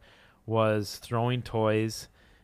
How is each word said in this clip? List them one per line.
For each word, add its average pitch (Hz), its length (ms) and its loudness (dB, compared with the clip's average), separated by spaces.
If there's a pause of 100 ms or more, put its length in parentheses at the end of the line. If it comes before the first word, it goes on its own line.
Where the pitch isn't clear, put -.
(460)
was 110 540 0
throwing 120 420 -2
toys, 110 680 0 (360)